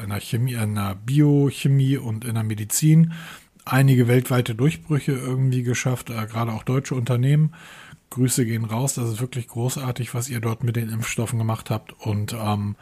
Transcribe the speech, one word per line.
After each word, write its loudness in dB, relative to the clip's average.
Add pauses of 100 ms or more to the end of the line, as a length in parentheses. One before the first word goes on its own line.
in -8
der -4
Chemie, -2
in -2
der -2
Biochemie 4
und -6
in -4
der 0
Medizin 4 (500)
einige 4
weltweite 2
Durchbrüche 0
irgendwie 0
geschafft, -2
äh, -6
gerade -4
auch -6
deutsche -2
Unternehmen. 2 (580)
Grüße 0
gehen -2
raus, -2
das -2
ist -6
wirklich -6
großartig, -4
was -4
ihr -4
dort -4
mit 0
den -2
Impfstoffen -2
gemacht -2
habt -4
und, -4
ähm, -2